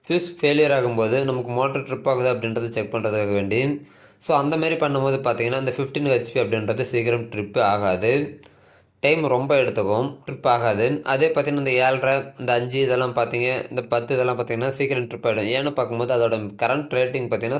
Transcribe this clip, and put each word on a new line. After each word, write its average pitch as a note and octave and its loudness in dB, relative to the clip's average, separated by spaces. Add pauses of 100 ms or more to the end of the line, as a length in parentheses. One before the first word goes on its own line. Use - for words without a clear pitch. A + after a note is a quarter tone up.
ஃபியூஸ் F3 0
ஃபெயிலியர் D3 4
ஆகும்போது A#2+ 2
நமக்கு B2+ -4
மோட்டர் C3+ 0
ட்ரிப் C3 -6
ஆகுது B2+ 2
அப்படின்றத A2+ -4
செக் G#2+ -4
பண்றதுக்காக G#2+ 0
வேண்டி. A#2 0 (320)
So, - 2
அந்த D3 0
மாதிரி D#3+ 0
பண்ணும்போது C3+ 0
பார்த்தீங்கன்னா, A#2+ -2
இந்த C3 -2
ஃபிஃப்டீன் C#3 0
ஹெச்பி A#2+ -2
அப்படின்றது A2 0
சீக்கிரம் A#2 0
ட்ரிப் G#2 -4
ஆகாது. G#2 0 (600)
டைம் D#3 4
ரொம்ப C3+ 2
எடுத்துக்கும், A2+ 2
ட்ரிப் C#3 -6
ஆகாது. A#2+ 2
அதே C3+ 2
பார்த்தீங்கன்னா, D3 0
இந்த C3+ 0
ஏழரை, C3 2
இந்த B2 -2
அஞ்சு B2 0
இதெல்லாம் B2+ 2
பார்த்தீங்க, A#2+ 0
இந்த B2 -4
பத்து A#2+ -2
இதெல்லாம் B2+ 0
பார்த்தீங்கன்னா, A#2 -2
சீக்கிரம் C3+ -2
ட்ரிப் A#2 -8
ஆயிடும். G#2+ 0
ஏன்னு C3+ 0
பார்க்கும்போது, A#2+ -2
அதோட A#2 2
கரண்ட் A#2 -2
ரேட்டிங் B2+ -2
பார்த்தீங்கன்னா, A2+ -2